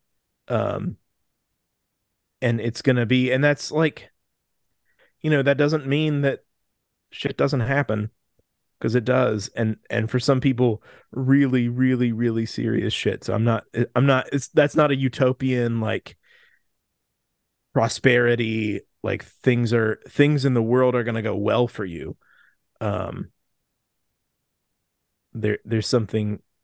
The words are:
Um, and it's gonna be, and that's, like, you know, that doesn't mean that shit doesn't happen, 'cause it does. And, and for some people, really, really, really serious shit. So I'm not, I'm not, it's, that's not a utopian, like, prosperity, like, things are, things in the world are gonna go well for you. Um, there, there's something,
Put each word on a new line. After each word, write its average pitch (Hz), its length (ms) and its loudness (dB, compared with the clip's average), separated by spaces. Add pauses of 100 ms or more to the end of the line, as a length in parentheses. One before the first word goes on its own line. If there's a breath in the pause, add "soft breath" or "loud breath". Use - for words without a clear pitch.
(480)
Um, 104 500 -4 (1400)
and 117 180 0
it's 113 220 -6
gonna 123 240 2
be, 127 260 2
and 131 120 2
that's, 147 280 0
like, 156 400 0 (1080)
you 151 80 -2
know, 147 120 4
that 135 160 2
doesn't 147 300 0
mean 147 340 0
that 139 220 -2 (680)
shit - 260 -6
doesn't 139 240 2
happen, 113 480 -2 (680)
'cause 117 160 0
it 117 100 0
does. 117 500 0
And, 110 220 -2 (120)
and 110 220 -4
for 127 80 0
some 131 220 2
people, 120 420 0 (280 soft breath)
really, 131 580 0
really, 123 420 0
really 113 340 -2
serious 113 480 -2
shit. 104 300 -4
So - 100 -6
I'm 107 120 0
not, 117 200 0 (300)
I'm 127 100 2
not, 131 280 2
it's, 143 160 -4
that's 147 260 2
not 151 160 4
a 139 40 0
utopian, 127 840 0
like, 107 380 -6 (1600 soft breath)
prosperity, 113 1080 2 (220)
like, 101 200 -4
things 120 500 0
are, 110 260 0 (100)
things 143 360 2
in 131 80 2
the 120 80 2
world 123 340 2
are 120 80 -2
gonna 113 180 -4
go 104 140 -4
well 107 320 2
for 113 180 -10
you. 78 320 -10 (640 soft breath)
Um, 95 500 -6 (2000)
there, 107 320 -2
there's 113 220 -2
something, 107 540 0 (220)